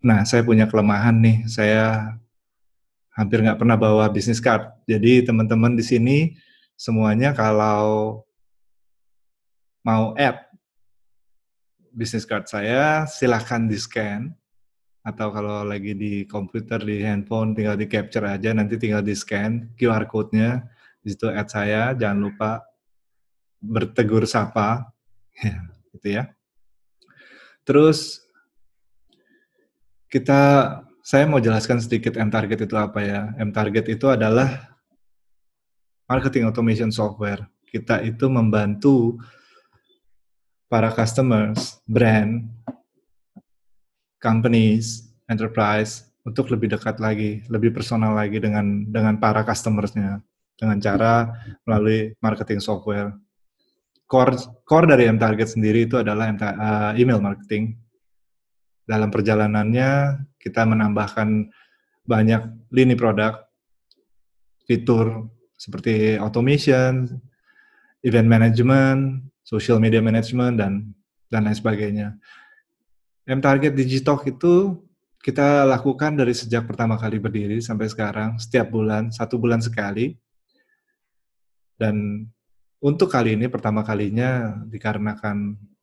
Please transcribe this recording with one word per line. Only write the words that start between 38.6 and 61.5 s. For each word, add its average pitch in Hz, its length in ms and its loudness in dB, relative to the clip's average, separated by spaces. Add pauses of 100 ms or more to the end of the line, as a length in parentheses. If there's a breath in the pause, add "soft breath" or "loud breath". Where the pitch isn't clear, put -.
para 113 240 2
customers, 113 880 0
brand, 110 640 2 (1800)
companies, 113 880 2 (160)
enterprise 107 800 -2 (160)
untuk 127 320 -4
lebih 113 160 -2
dekat 110 320 -6
lagi, 107 480 -4
lebih 117 240 0
personal 110 400 -2
lagi 107 240 -2
dengan, 104 480 -2
dengan 107 320 0
para 110 240 2
customersnya, 104 800 -4 (320)
dengan 107 240 0
cara 113 560 2 (320 loud breath)
melalui 110 560 0
marketing 107 400 -2
software. 101 480 -4 (960)
Core, 127 320 4 (240)
core 160 240 6
dari 123 180 8
M 113 140 4
Target 110 340 0
sendiri 110 320 2
itu 120 140 0
adalah 107 320 -2
M 101 80 -6
Ta-, 104 180 -4
eh, 107 340 -2 (120)
email 120 160 2
marketing. 104 560 -4 (1120)
Dalam 107 240 -2
perjalanannya, 110 1120 0 (160)
kita 113 240 -2
menambahkan 107 880 0 (560 soft breath)